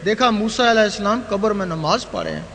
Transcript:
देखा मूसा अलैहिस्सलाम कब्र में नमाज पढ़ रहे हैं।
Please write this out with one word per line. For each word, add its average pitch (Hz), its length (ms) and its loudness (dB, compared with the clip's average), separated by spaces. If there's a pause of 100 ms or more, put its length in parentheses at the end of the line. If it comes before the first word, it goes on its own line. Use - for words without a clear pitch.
देखा 220 280 2
मूसा 220 380 2
अलैहिस्सलाम 214 520 2
कब्र 208 320 0
में 196 120 -2
नमाज 165 380 0
पढ़ 87 200 -6
रहे 80 100 -4
हैं। 76 220 -8